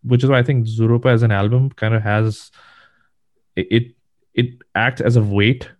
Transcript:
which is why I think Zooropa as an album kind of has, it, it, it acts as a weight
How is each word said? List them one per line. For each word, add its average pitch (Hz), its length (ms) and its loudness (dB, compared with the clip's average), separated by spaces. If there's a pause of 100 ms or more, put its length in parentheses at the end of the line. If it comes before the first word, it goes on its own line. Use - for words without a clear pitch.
which 123 180 2
is 135 80 0
why 135 80 2
I 123 40 2
think 120 240 0
Zooropa 113 400 0
as 120 160 4
an 113 100 2
album 113 380 0
kind 110 240 -4
of 110 80 -2
has, 107 480 -4 (1040)
it, 92 140 -6
it, 117 220 0 (420)
it 123 140 -2 (260)
acts 123 260 -2
as 127 160 0
a 113 60 4
weight 104 460 0 (120)